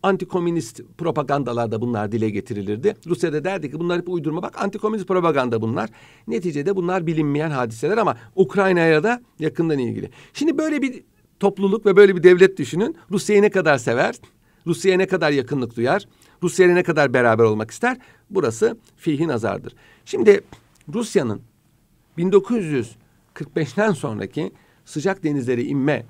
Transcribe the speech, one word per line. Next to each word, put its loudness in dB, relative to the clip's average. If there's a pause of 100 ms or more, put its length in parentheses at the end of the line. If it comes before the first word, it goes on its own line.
antikomünist -2 (180)
propagandalarda -2
bunlar -4
dile 0
getirilirdi. -4 (100)
Rusya'da -2
derdi -6
ki -10
bunlar -2
hep -10
uydurma, -4
bak -8
antikomünist -4
propaganda 0
bunlar. -4 (380)
Neticede -4
bunlar -2
bilinmeyen -2
hadiseler -2
ama 0 (200)
Ukrayna'ya 4
da 0 (160)
yakından -2
ilgili. -4 (220)
Şimdi -2
böyle -2
bir -6 (380)
topluluk 0
ve 4
böyle 8
bir -6
devlet 8
düşünün. -4 (140)
Rusya'yı 2
ne 4
kadar 2
sever, -2 (520)
Rusya'ya 0
ne 2
kadar 0
yakınlık -2
duyar, -2 (340)
Rusya'yla 4
ne 2
kadar 2
beraber 4
olmak 0
ister? -4 (340)
Burası 0 (180)
fihi -2
nazardır. -6 (300)
Şimdi 4 (540)
Rusya'nın -2 (760)
bin -2
dokuz 2
yüz -6 (380)
kırk -10
beşten -2
sonraki -8 (320)
sıcak -6
denizlere -2
inme -2